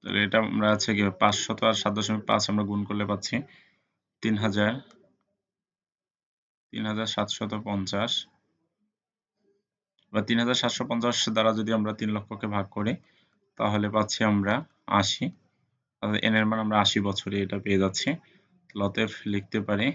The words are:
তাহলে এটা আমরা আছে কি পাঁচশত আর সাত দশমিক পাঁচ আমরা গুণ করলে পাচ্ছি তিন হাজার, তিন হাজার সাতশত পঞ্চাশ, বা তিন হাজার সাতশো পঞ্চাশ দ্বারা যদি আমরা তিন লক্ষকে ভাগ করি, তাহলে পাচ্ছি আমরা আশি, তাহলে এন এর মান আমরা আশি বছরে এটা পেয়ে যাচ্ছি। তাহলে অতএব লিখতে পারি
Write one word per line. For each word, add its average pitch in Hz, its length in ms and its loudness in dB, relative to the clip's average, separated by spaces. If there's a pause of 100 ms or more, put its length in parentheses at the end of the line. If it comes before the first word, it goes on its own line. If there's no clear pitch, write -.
তাহলে 98 200 0
এটা 104 160 4
আমরা 107 320 2
আছে 107 220 0
কি 104 80 2 (160)
পাঁচশত 107 440 2
আর 113 200 4
সাত 107 120 0
দশমিক 107 320 -2
পাঁচ 107 220 2
আমরা 104 160 2
গুণ 101 200 -2
করলে 104 220 -2
পাচ্ছি 101 300 -4 (840)
তিন 110 160 2
হাজার, 104 340 2 (2000)
তিন 113 140 -6
হাজার 107 280 -2
সাতশত 104 380 -4 (120)
পঞ্চাশ, 101 480 -2 (2000)
বা 107 100 0
তিন 113 160 0
হাজার 120 220 2
সাতশো 120 300 0
পঞ্চাশ 120 260 0 (120)
দ্বারা 110 300 4
যদি 110 140 -2
আমরা 107 220 0
তিন 107 220 -4
লক্ষকে 104 300 -8
ভাগ 101 240 -2
করি, 107 220 -2 (680)
তাহলে 104 320 2
পাচ্ছি 107 340 0
আমরা 101 300 4 (320)
আশি, 101 400 2 (760)
তাহলে 104 200 -2
এন 110 140 2
এর 107 100 4
মান 110 180 0
আমরা 107 160 2
আশি 101 200 4
বছরে 101 420 -4
এটা 98 160 -4
পেয়ে 98 240 2
যাচ্ছি। 95 260 0 (540)
তাহলে - 220 -6
অতএব 107 260 0 (160)
লিখতে 101 340 -2
পারি 104 340 0